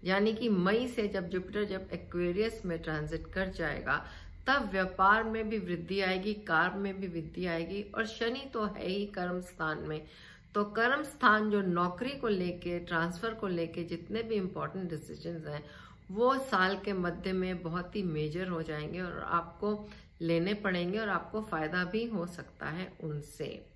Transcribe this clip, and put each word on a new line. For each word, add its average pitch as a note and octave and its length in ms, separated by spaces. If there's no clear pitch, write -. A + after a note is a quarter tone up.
यानी G3+ 300
कि A3+ 160
मई G#3 380
से A3 200
जब F#3+ 220
जुपिटर G3 340
जब F#3+ 300
एक्वेरियस F3+ 720
में E3 160
ट्रांजिट D#3 520
कर F#3+ 160
जाएगा D3 560
तब C4 240
व्यापार F#3+ 520
में A3 260
भी A3 80
वृद्धि F3 440
आएगी, F#3 320
कार्य F3 440
में G3 240
भी G3 60
वृद्धि E3 380
आएगी। F3+ 360
और G#3+ 240
शनि B3 480
तो A3 120
है F#3 220
ही G3+ 180
कर्म F3+ 360
स्थान D#3 360
में, D#3 300
तो G#3 100
कर्म A#3 400
स्थान G#3+ 460
जो G3+ 120
नौकरी F3 480
को F#3+ 180
लेके, F3 520
ट्रांसफर F3 540
को A3 140
लेके E3+ 360
जितने F#3 400
भी A3+ 120
important F3+ 540
decisions D#3+ 560
हैं D3 180
वो B3 260
साल G3 400
के G3+ 160
मध्य F3+ 400
में F#3 300
बहुत F3 320
ही G#3 80
major D#3 440
हो E3+ 160
जाएंगे D#3 380
और E3+ 220
आपको G#3 680
लेने E3+ 320
पड़ेंगे F#3+ 460
और G#3+ 100
आपको F#3+ 320
फायदा E3 420
भी A3 220
हो G3+ 200
सकता - 400
है E3 260
उनसे। D3 640